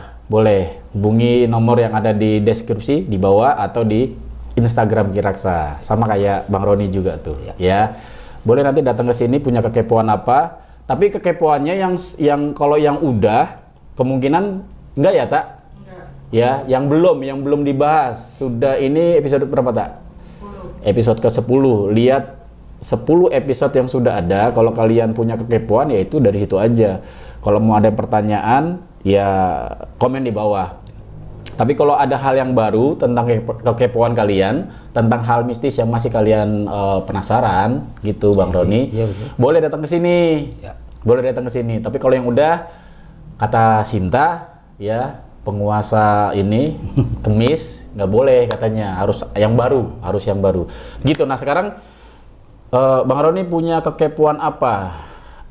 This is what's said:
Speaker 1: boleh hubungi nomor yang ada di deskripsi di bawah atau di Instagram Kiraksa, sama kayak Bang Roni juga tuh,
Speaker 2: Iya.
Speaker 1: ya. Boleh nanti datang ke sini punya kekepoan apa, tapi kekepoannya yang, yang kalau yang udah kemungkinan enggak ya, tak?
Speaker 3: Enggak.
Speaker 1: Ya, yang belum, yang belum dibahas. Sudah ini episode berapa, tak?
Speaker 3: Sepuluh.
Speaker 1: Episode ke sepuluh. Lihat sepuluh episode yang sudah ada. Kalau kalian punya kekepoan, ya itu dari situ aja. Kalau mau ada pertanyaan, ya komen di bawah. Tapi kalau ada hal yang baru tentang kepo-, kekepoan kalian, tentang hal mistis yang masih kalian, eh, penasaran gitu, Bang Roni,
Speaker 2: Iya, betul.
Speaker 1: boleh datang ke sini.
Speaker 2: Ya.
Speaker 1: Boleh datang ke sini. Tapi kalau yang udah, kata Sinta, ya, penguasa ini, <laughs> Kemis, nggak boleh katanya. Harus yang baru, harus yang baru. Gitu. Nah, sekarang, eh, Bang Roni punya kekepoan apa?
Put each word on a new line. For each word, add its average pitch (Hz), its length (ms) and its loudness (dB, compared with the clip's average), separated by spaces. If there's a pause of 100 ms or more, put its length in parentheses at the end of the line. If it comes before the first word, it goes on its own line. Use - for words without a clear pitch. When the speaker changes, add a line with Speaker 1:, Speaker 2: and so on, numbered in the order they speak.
(260)
Speaker 1:
boleh 107 340 4 (300)
hubungi 117 560 2
nomor 117 320 2
yang 113 140 2
ada 110 180 0
di 107 300 2
deskripsi 113 680 -2
di 107 80 -2
bawah 101 400 4
atau 110 320 -2
di 113 240 2 (440)
Instagram 110 580 0
Kiraksa, 95 680 -2
sama 110 240 -2
kayak 101 460 0
Bang 98 120 0
Roni 101 280 0
juga 92 240 -2
tuh, 78 240 -10
Speaker 2:
Iya. - 180 -12
Speaker 1:
ya. 95 240 2 (640)
Boleh 135 240 4
nanti 139 160 2
datang 120 240 0
ke 120 80 2
sini 120 240 0
punya 120 240 0
kekepoan 113 480 0
apa, 127 560 0 (160)
tapi 190 320 0
kekepoannya 165 640 0
yang, 185 180 0 (220)
yang 147 240 2 (100)
kalau 147 240 0
yang 147 240 2
udah 120 640 0 (300)
kemungkinan 143 720 -2 (300)
enggak 170 200 2
ya, 135 120 4
tak? 151 180 0 (340)
Speaker 3:
Enggak. - 260 -20 (260)
Speaker 1:
Ya, 120 200 2 (160)
yang 131 200 2
belum, 156 340 4
yang 135 180 -6
belum 143 240 0
dibahas. 143 720 0
Sudah 135 400 -2
ini 160 380 2
episode 143 300 2
berapa, 131 260 0
tak? - 300 -4 (320)
Speaker 3:
Sepuluh. - 320 -16 (180)
Speaker 1:
Episode 110 380 2
ke 120 80 2
sepuluh. 120 500 2 (100)
Lihat 120 360 4 (540)
sepuluh 156 520 2
episode 135 400 0
yang 127 160 2
sudah 120 300 0
ada. 98 340 2
Kalau 113 220 2
kalian 113 400 2
punya 113 240 -2
kekepoan, 117 560 0
ya 98 80 2
itu 120 180 -2
dari 107 200 4
situ 98 180 -2
aja. 107 480 2 (340)
Kalau 104 200 0
mau 110 180 4
ada 107 120 4
pertanyaan, 113 920 0 (220)
ya 98 260 2 (680)
komen 131 280 -2
di 123 60 -2
bawah. 101 500 -2 (720)
Tapi 127 240 0
kalau 143 160 4
ada 135 240 2
hal 131 180 0
yang 127 220 0
baru 110 400 2
tentang 120 320 0
kepo-, 117 320 -2
kekepoan 117 560 0
kalian, 104 560 0 (180)
tentang 117 300 2
hal 117 240 0
mistis 123 320 -4
yang 113 100 0
masih 117 220 -2
kalian, 107 560 2
eh, 98 380 -2
penasaran 104 960 -2
gitu, 104 320 0
Bang 92 160 2
Roni, 92 400 0
Speaker 2:
Iya, 110 160 -2
betul. 101 220 -6 (100)
Speaker 1:
boleh 151 240 4
datang 151 240 -2
ke 143 60 -8
sini. 170 580 2 (100)
Speaker 2:
Ya. - 220 -18 (180)
Speaker 1:
Boleh 120 240 2
datang 127 220 -2
ke 117 80 -8
sini. 117 260 -2
Tapi 113 200 -6
kalau 131 160 2
yang 127 100 0
udah, 151 480 0 (640)
kata 110 480 2
Sinta, 120 720 -2 (220)
ya, 117 420 -6 (240)
penguasa 104 880 0
ini, 107 460 0 (160)
<laughs> - 280 -2
Kemis, 117 680 0
nggak 98 180 -4
boleh 127 380 4
katanya. 107 500 -4
Harus 101 240 -2 (140)
yang 107 180 2
baru, 120 480 0
harus 95 240 -4
yang 101 140 -2
baru. 92 320 0 (300)
Gitu. 156 220 0
Nah, 135 140 -2
sekarang, 165 380 -2 (960)
eh, 131 320 2
Bang 131 180 0
Roni 170 240 2
punya 165 360 -2
kekepoan 151 580 0
apa? 104 720 -4 (400)